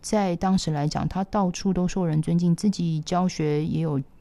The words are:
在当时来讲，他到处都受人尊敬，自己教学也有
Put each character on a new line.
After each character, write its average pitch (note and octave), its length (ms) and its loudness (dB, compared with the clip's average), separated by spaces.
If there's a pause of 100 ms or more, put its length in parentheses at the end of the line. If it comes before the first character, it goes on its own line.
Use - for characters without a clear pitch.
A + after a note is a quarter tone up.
在 G3 340 0
当 F#3+ 220 2
时 D#3+ 140 -2
来 D3 140 0
讲， D#3 220 -2
他 F#3+ 160 -4
到 G3 260 0
处 G3 220 -2
都 F3+ 160 0
受 F#3 160 -2
人 D#3 160 2
尊 E3+ 180 2
敬， F3 160 4
自 G#3+ 140 0
己 E3 320 0
教 F3+ 260 0
学 D3+ 380 0
也 D#3 160 -2
有 D3 200 0 (200)